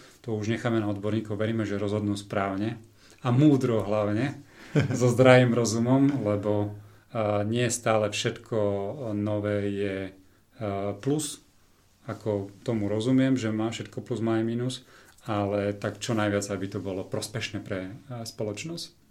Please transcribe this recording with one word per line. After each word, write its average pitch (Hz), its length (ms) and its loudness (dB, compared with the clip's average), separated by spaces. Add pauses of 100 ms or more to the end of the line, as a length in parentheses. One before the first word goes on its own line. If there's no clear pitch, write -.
(200)
to 120 120 -8
už 104 160 -2
necháme 113 320 0
na 104 80 -2
odborníkov. 104 480 -2
Veríme, 110 320 -2
že 101 80 -2
rozhodnú 104 400 0
správne 101 640 -4 (400)
a 131 80 -4
múdro 127 560 4
hlavne, 104 560 0 (240)
<laughs> - 320 0
so 120 160 4
zdravým 127 400 8
rozumom, 117 560 4 (160)
lebo, 104 480 0 (400)
e, 104 320 0
nie 117 240 0
stále 110 400 2
všetko - 480 -4 (560)
nové 104 560 0
je, 101 280 -4 (120)
e, 92 40 -16 (840)
plus. 147 480 -4 (640)
Ako 104 400 -4 (160)
tomu 110 240 0
rozumiem, 131 480 2
že 110 160 -2
má 110 160 -2
všetko 113 320 -10
plus, 117 240 -4
má 113 160 0
aj 113 40 0
minus, 120 300 -2 (540)
ale 101 480 0
tak 101 240 -6
čo 117 160 -2
najviac, 101 320 0
aby 98 180 -4
to 98 140 -6
bolo 95 240 -6
prospešné - 560 -6
pre, 92 320 -8 (160)
e, 117 160 -10
spoločnosť, 110 600 -8 (260)